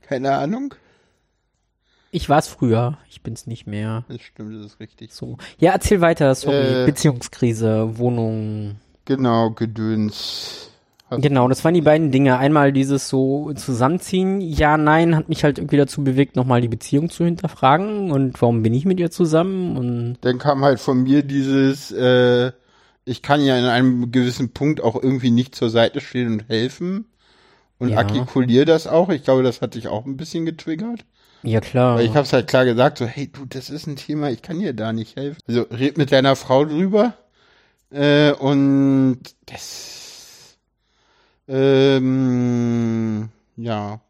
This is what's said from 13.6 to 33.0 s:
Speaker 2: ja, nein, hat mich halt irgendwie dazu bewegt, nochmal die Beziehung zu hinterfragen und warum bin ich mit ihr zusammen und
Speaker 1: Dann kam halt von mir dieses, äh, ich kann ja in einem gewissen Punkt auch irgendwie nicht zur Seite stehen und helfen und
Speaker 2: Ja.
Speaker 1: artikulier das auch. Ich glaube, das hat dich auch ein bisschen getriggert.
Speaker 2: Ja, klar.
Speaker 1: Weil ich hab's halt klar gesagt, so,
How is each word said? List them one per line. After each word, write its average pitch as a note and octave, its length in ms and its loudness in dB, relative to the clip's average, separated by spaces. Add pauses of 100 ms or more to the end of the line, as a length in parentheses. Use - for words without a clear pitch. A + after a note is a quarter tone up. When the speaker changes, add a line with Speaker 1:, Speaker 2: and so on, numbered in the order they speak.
Speaker 2:
ja, D3+ 360 2
nein, D#3+ 380 4
hat D#3 140 -2
mich D#3+ 140 -2
halt C#3+ 160 2
irgendwie C#3+ 180 0
dazu C#3+ 260 0
bewegt, C3+ 320 0
nochmal B2+ 260 2
die A#2+ 80 -2
Beziehung C#3+ 400 -2
zu - 160 -4
hinterfragen E3+ 840 0
und C3+ 300 -2
warum A#2 220 2
bin A2+ 100 2
ich C#3 120 -2
mit F#3 140 0
ihr E3+ 120 -2
zusammen F3 680 0
und A#2+ 440 -6
Speaker 1:
Dann B2 180 0
kam C#3 240 0
halt C#3 160 4
von C3 240 0
mir C#3 180 4
dieses, C3+ 680 0
äh, B2 640 2 (500)
ich B2 180 -8
kann D3 220 2
ja C3+ 160 4
in A#2+ 60 2
einem B2 460 2
gewissen B2 420 0
Punkt D3 280 -2
auch A2 140 0
irgendwie C3 360 0
nicht B2 220 2
zur A#2+ 160 -2
Seite A#2 320 2
stehen B2 300 -4
und G#2+ 180 -6
helfen F3 560 -4 (720)
und B2 120 -2
Speaker 2:
Ja. A2 80 0
Speaker 1:
artikulier B2 680 0
das D#3+ 220 2
auch. F3 220 0
Ich D3 140 -4
glaube, C3 200 2
das B2 180 -2
hat A2+ 140 -8
dich A#2 140 -10
auch A2 160 -6
ein C3+ 120 -10
bisschen D#3+ 280 -8
getriggert. E3 600 -10 (380)
Speaker 2:
Ja, A2+ 180 0
klar. B2 380 0
Speaker 1:
Weil A#2 80 2
ich A2 80 -2
hab's C#3+ 180 0
halt B2+ 140 2
klar C3 180 2
gesagt, B2 320 2
so, B2 80 -4